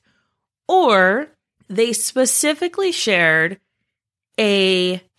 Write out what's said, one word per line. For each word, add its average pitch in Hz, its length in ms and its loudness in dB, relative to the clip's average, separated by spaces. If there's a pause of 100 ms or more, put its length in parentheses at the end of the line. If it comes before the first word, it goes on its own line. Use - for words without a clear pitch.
(680)
or 247 600 2 (380)
they 226 260 -2
specifically 302 960 -2
shared 170 680 0 (800)
a 190 600 0 (180)